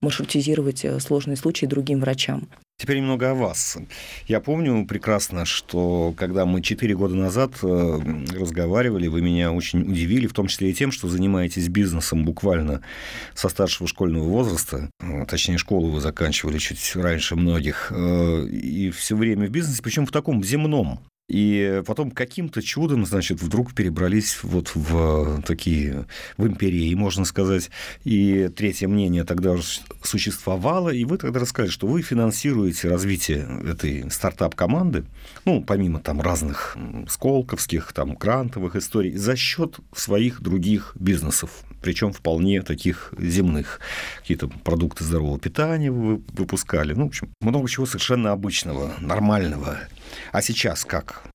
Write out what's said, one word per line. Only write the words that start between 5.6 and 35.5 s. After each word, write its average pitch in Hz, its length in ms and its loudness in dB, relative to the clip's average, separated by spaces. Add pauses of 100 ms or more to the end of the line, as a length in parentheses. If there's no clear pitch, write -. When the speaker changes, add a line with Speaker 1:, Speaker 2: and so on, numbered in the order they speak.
Speaker 2:
когда 92 300 0
мы 90 160 2
четыре 107 340 0
года 92 200 2
назад, 98 380 2 (100)
э, 87 360 2 (400)
разговаривали, 90 720 0
вы 85 140 0
меня 87 280 4
очень 87 300 0
удивили, 92 460 2
в - 80 -6
том 98 120 2
числе 95 240 0
и 90 40 -2
тем, 135 180 0
что 92 160 -6
занимаетесь 90 600 2
бизнесом 85 580 0
буквально 80 560 0 (520)
со - 140 -2
старшего 90 400 0
школьного 82 400 0
возраста. 87 640 0 (100)
Э, 73 260 -6
точнее, 87 300 0
школу 85 320 2
вы 76 140 0
заканчивали 78 560 0
чуть - 380 -6
раньше 85 380 0
многих. 85 640 2
Э, 85 500 2
и 90 440 -2
всё - 260 -2
время 107 300 2
в 98 40 -6
бизнесе, 143 320 -2
причём 139 220 0
в - 80 -2
таком 143 320 0
земном. 139 560 0 (280)
И 101 560 4
потом 123 280 -2
каким-то 127 500 -4
чудом, 143 420 0
значит, 87 380 0
вдруг 104 320 0
перебрались 92 680 2
вот 87 320 0
в 78 680 2
такие, 73 600 0 (320)
в 104 100 2
империи, 90 480 2
можно 95 300 2
сказать. 95 440 2 (360)
И 98 500 4
третье 98 320 0
мнение 95 380 4
тогда 90 260 2
уже 87 140 2 (400)
существовало, 107 840 0
и 123 140 0
вы 165 140 0
тогда 127 220 -2
рассказали, 113 320 -2
что - 160 -2
вы 165 140 2
финансируете 113 840 2
развитие 87 560 0 (240)
этой 71 400 -4
стартап-команды, 107 920 0 (420)
ну, 160 200 2